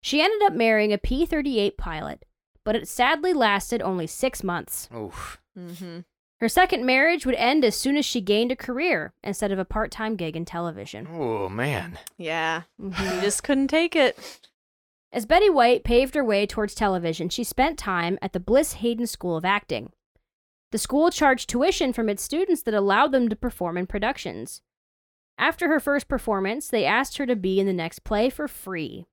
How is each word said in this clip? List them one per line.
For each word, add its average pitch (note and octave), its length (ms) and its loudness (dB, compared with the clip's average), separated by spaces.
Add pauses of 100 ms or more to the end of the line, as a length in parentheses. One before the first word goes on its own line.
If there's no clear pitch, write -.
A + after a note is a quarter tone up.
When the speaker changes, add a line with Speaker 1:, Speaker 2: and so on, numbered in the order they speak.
Speaker 1:
She C#4+ 180 0
ended G#4 220 2
up G4+ 100 6
marrying G#3+ 400 4
a G#3 60 0
P C4 260 0
thirty-eight C4+ 540 0
pilot, D#3 480 -8 (400)
but A3 100 0
it - 100 -4
sadly D4+ 460 0
lasted A3 480 2
only F#3 260 -2
six - 380 -4
months. - 500 -6
Speaker 2:
Oof. - 460 -12 (180)
Speaker 3:
Mm-hmm. F3 420 -14 (400)
Speaker 1:
Her A#3 100 0
second F4+ 340 2
marriage C#4 400 4
would B3+ 120 0
end C4 280 4
as G#3+ 100 4
soon C#4 220 0
as D4 80 2
she - 160 -2
gained G#3 320 2
a C4 40 -2
career B3+ 580 -4 (100)
instead G3+ 260 -4
of F#3+ 80 -2
a F#3 60 -2
part-time A3 520 -4
gig E3+ 200 -6
in E3 80 -6
television. D3+ 680 -10
Speaker 2:
Oh, A2+ 380 -2
man. G2 500 -4 (200)
Speaker 3:
Yeah. E3 440 -4 (180)
Speaker 1:
Mm-hmm. F#3+ 360 -4
Speaker 3:
You F3+ 60 -2
just G3+ 200 -2
couldn't C4+ 260 0
take E4 280 0
it. C4+ 220 2 (920)
Speaker 1:
As A3 120 -4
Betty F4+ 240 6
White B3 340 6
paved C4 320 4
her D4 80 2
way G#3 240 2
towards G#3 280 -4
television, F3 560 0
she - 120 -4
spent C#4 360 0
time F3+ 420 -2
at - 140 -8
the F#3 60 -2
Bliss C4 340 4
Hayden A#3 320 -2
School F3+ 300 -6
of D#3+ 100 -2
Acting. F3 460 -2 (800)
The A3+ 60 -2
school D4+ 320 4
charged C4+ 380 2
tuition C#4 460 2
from A3+ 160 0
its - 120 -4
students F4 400 0
that A3 120 -2
allowed G#3+ 380 4
them B3+ 160 4
to G#3 80 -2
perform F3+ 420 -4
in F3+ 80 -2
productions. G3+ 760 -6 (760)
After D#4+ 300 0
her D4+ 120 4
first C#4+ 260 0
performance, A3+ 640 -2
they G#3+ 160 0
asked A3+ 320 0
her C#4+ 100 -2
to A#3+ 100 0
be F#3+ 220 0
in G3 80 2
the G3 60 0
next E3 280 -6
play A3 280 0
for D4 180 -6
free. F3 680 -8